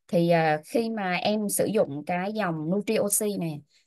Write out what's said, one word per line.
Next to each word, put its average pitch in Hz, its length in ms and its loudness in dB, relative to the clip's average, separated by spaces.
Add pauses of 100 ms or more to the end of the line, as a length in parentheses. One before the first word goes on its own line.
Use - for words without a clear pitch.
thì, 170 220 4
ờ, 160 360 4
khi 226 240 -2
mà 196 240 -2
em 208 340 0
sử - 180 0
dụng 147 400 0
cái 180 260 -2
dòng 165 380 -2
Nutri 208 280 0
Oxy 202 400 0
này, 160 220 -4 (260)